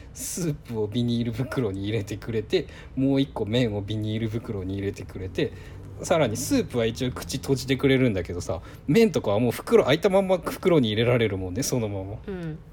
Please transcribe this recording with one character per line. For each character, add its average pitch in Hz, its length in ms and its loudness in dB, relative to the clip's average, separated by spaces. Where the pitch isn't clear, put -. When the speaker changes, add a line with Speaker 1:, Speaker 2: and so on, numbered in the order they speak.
Speaker 1:
ス - 340 -4
ー 143 60 -2
プ 113 260 -6
を 104 60 0
ビ 120 160 0
ニ 120 180 0
ー 113 40 -2
ル 117 60 -2
袋 120 400 -2
に 98 120 -6
入 104 80 -2
れ 110 120 -2
て 104 140 -8
く - 140 -10
れ 110 100 0
て、 170 240 0
も 135 200 2
う 135 60 4
一 139 100 -2
個 107 140 -4
麺 113 300 2
を 104 60 -2
ビ 107 160 -4
ニ 107 200 -2
ー - 20 -2
ル 113 100 -2
袋 107 340 -6
に 95 120 -4
入 98 80 -4
れ 98 100 -2
て 92 100 -12
く - 160 -12
れ 92 100 -6
て、 139 220 -2
さ 175 160 2
ら 151 80 4
に 107 120 -2
ス - 180 0
ー 214 120 2
プ 120 120 -2
は 113 80 2
一 117 180 -2
応 123 60 -2
口 - 260 -8
閉 - 160 0
じ 127 140 -2
て 135 80 2
く 131 120 0
れ 131 120 6
る 127 100 6
ん 98 60 0
だ 90 80 0
け 87 100 -6
ど 87 80 -4
さ、 85 200 -4
麺 214 240 6
と 120 100 0
か 110 80 -2
は 104 100 4
も 120 100 4
う - 20 0
袋、 208 320 4
開 131 140 4
い - 20 -4
た 208 100 4
ま 190 120 6
ん 185 60 0
ま 185 120 4
袋 151 400 2
に 117 80 4
入 107 160 2
れ - 0 -
ら 120 160 4
れ 113 80 4
る 98 100 0
も 92 140 -4
ん - 20 -6
ね、 123 80 -2
そ 135 180 0
の 107 80 -2
ま 98 160 -4
ま。 101 120 -8
Speaker 2:
う 208 60 -8
ん。 165 260 -6